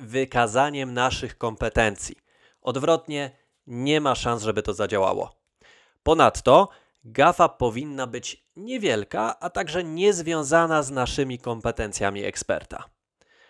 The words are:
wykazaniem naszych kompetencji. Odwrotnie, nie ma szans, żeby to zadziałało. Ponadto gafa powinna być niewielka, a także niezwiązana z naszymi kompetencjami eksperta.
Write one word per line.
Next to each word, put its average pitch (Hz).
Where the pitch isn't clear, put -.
wykazaniem 131
naszych 123
kompetencji. 110
Odwrotnie, 143
nie 139
ma 135
szans, 120
żeby 107
to 104
zadziałało. 98
Ponadto 151
gafa 147
powinna 131
być 120
niewielka, 185
a 175
także 175
niezwiązana 165
z 135
naszymi 131
kompetencjami 107
eksperta. -